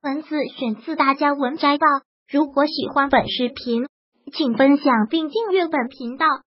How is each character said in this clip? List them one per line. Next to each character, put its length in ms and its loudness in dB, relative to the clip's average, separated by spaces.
文 180 -6
字 240 -4
选 180 -4
自 200 -10
大 180 2
家 200 0
文 240 -4
摘 200 2
报。 100 2
如 140 2
果 220 0
喜 260 -6
欢 160 2
本 180 2
视 220 -2
频， 380 -4
请 220 -2
分 240 6
享 320 2
并 200 -2
订 220 -4
阅 160 2
本 220 -2
频 280 -12
道 80 0